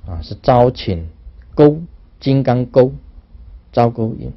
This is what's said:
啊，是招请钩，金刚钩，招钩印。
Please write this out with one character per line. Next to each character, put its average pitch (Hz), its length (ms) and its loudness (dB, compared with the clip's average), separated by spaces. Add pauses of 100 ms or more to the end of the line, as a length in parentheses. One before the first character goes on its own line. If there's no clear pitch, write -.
啊， 87 160 -12
是 - 220 -14
招 123 280 4
请 85 380 -8 (460)
钩， 151 260 4 (400)
金 135 220 0
刚 123 240 0
钩， 131 260 2 (800)
招 117 160 2
钩 113 300 -6
印。 120 180 -12